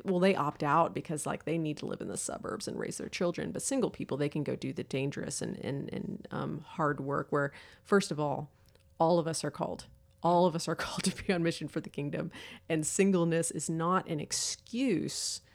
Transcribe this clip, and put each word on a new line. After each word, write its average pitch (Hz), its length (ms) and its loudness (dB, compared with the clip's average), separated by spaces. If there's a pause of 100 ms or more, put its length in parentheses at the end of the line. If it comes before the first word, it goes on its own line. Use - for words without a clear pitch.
well, 185 140 2
they 185 160 6
opt 143 300 -2
out 160 280 4
because, 156 320 -4
like, - 200 -4
they 156 120 0
need 156 200 -2
to - 100 -8
live - 140 -6
in - 80 -8
the 98 80 -6
suburbs - 500 -6
and - 120 -6
raise - 200 -6
their - 100 -6
children. - 440 -2
But 139 100 -4
single 254 280 0
people, - 260 -6
they 143 120 0
can 147 140 -2
go 131 140 -2
do 135 160 -6
the 143 100 -6
dangerous - 580 -4
and, - 180 -4
and, 139 340 -6
and, - 400 -8
um, 143 340 -6
hard 147 340 0
work 139 300 -2
where, 143 220 0 (320)
first 196 260 4
of 147 80 -4
all, 143 320 -2 (480)
all 170 220 6
of 160 80 0
us 156 160 -4
are 147 80 -2
called. - 320 -4 (380)
All 175 240 8
of 160 100 4
us 170 100 -2
are 165 80 2
<laughs> - 0 -
called - 300 -4
to - 200 0
be - 80 2
on 170 120 2
mission 165 240 0
for 160 120 -4
the - 100 -8
kingdom. 151 420 -4 (360)
And 156 160 2
singleness 170 680 4
is 160 180 -4
not 170 380 2
an 165 100 -2
excuse. - 1200 -2 (120)